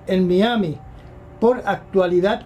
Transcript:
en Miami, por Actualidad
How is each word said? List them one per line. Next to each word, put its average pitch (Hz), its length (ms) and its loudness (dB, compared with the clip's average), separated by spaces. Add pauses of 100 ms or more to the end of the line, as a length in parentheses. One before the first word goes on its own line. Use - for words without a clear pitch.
en 185 220 2
Miami, 190 500 0 (640)
por 247 260 2
Actualidad 185 800 0